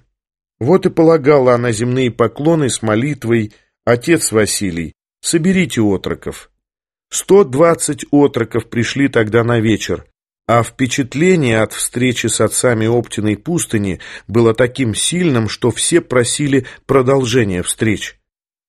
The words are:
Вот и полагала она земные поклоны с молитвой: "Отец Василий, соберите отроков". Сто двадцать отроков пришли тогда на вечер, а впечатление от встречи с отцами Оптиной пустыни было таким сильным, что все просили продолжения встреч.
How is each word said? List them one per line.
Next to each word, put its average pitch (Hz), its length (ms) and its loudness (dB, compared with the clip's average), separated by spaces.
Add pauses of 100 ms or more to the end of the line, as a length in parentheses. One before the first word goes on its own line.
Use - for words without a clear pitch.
(580)
Вот 175 260 2
и 180 60 -2
полагала 147 640 4
она 120 160 0
земные 123 400 -2
поклоны 139 580 0
с - 140 -6
молитвой: 113 680 -2 (320)
"Отец 123 480 0
Василий, 92 600 -2 (260)
соберите 170 600 0
отроков". - 680 -4 (580)
Сто - 360 2
двадцать 151 680 0
отроков 127 580 0
пришли 131 380 -2
тогда 117 380 0
на 117 160 0
вечер, 104 440 -2 (440)
а 113 160 2
впечатление 135 960 0
от 107 140 -2
встречи 123 520 -2
с - 140 -2
отцами 110 460 0
Оптиной 113 500 -2
пустыни 101 640 -4 (260)
было 113 280 2
таким 120 420 -2
сильным, 147 520 0
что - 220 -2
все - 300 0
просили 131 680 0 (180)
продолжения 127 800 0
встреч. - 560 -4 (500)